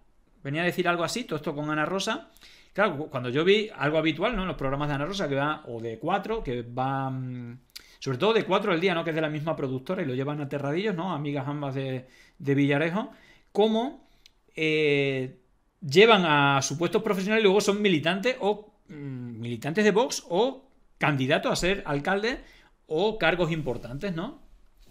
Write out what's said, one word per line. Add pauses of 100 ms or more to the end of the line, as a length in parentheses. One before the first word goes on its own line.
(440)
Venía
a
decir
algo
así,
todo
esto
con
Ana
Rosa. (440)
Claro,
cu-,
cuando
yo
vi
algo
habitual,
¿no?
En
los
programas
de
Ana
Rosa,
que
va,
o
de
Cuatro,
que
va,
mm, (420)
sobre
todo
de
Cuatro
al
día,
¿no?
Que
es
de
la
misma
productora
y
lo
llevan
a
Terradillos,
¿no?
Amigas
ambas
de, (320)
de
Villarejo, (420)
cómo, (520)
eh, (420)
llevan
a
supuestos
profesionales
y
luego
son
militantes
o, (140)
mm,
militantes
de
Vox
o (280)
candidatos
a
ser
alcalde (480)
o
cargos
importantes,
¿no? (500)